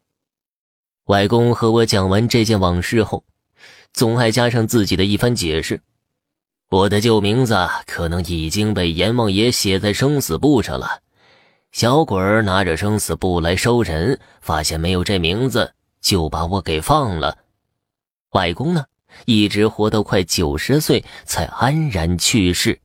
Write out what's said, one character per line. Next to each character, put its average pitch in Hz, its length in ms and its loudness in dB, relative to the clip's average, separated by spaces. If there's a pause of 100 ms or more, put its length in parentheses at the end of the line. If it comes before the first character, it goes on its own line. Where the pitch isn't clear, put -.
(1040)
外 101 220 2
公 117 260 2
和 113 180 2
我 113 140 4
讲 95 240 0
完 107 180 2
这 117 160 2
件 107 160 2
往 87 220 2
事 110 220 0
后， 101 200 -6 (720)
总 117 240 0
爱 117 140 2
加 120 180 2
上 113 180 0
自 104 200 2
己 95 80 0
的 190 100 2
一 202 100 2
番 123 200 0
解 80 260 -2
释 - 180 -6 (920)
：“我 95 200 2
的 104 100 0
旧 110 220 2
名 113 240 2
字 110 100 0 (300)
可 - 220 -6
能 87 180 -2
已 80 240 -4
经 104 240 -2
被 90 180 0
阎 92 240 0
王 113 160 0
爷 110 200 2
写 95 280 0
在 104 140 0
生 143 260 0
死 80 160 -4
簿 127 280 2
上 65 160 -6
了， - 220 -8 (680)
小 135 320 2
鬼 98 160 -2
儿 104 220 2
拿 98 220 0
着 82 120 0
生 104 220 -2
死 85 180 -4
簿 87 240 0
来 85 160 0
收 120 280 0
人， 85 360 -2 (220)
发 78 220 -4
现 80 160 -4
没 82 100 -2
有 90 140 0
这 98 160 -2
名 95 280 0
字， 107 280 -4 (260)
就 82 260 0
把 80 200 -4
我 95 120 -2
给 80 220 -4
放 123 380 0
了。” 76 180 -4 (960)
外 90 180 0
公 151 220 -4
呢， 151 120 -2 (400)
一 107 220 4
直 104 200 2
活 104 240 0
到 107 100 0
快 101 220 0
九 73 340 -2
十 143 240 0
岁 123 240 0 (180)
才 - 220 -4
安 147 460 -2
然 87 260 0
去 90 340 2
世。 - 340 -2